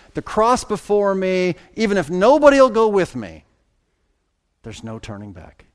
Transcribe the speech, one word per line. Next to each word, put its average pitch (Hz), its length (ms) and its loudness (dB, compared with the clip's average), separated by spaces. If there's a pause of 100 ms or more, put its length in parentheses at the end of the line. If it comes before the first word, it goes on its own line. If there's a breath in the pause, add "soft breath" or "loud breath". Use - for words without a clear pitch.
(140 soft breath)
the 151 80 -8
cross 226 420 0
before 202 500 -2
me, 185 420 -2 (180 soft breath)
even 208 240 -2
if 175 100 -4
nobody 277 500 4
will 262 120 6
go 220 180 0
with 196 260 -2
me, 87 300 -14 (1200)
there's 110 200 -18
no 113 160 -14
turning 104 340 -16
back." - 420 -20